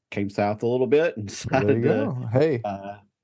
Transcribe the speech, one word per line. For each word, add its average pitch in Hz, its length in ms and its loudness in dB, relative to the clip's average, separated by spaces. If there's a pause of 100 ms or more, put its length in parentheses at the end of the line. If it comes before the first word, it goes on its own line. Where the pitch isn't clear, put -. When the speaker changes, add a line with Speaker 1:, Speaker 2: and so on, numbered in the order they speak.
Speaker 1:
came 101 200 -4
south 104 340 -2
a 117 40 2
little 127 200 2
bit 151 280 2
and 104 140 -10
<laughs> - 220 -8
Speaker 2:
Well, - 140 2
there 104 100 4
Speaker 1:
decided - 20 0
Speaker 2:
you 117 60 0
Speaker 1:
to, 113 40 4
Speaker 2:
go. 120 460 0
Hey. 135 320 2
Speaker 1:
uh, 101 320 -8 (260)